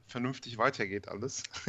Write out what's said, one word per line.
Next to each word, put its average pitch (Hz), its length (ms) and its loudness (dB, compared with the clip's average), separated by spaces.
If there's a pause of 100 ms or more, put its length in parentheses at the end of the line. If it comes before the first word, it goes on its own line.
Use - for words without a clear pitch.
vernünftig 123 500 -2
weitergeht 107 500 4
alles, 104 360 -4 (260)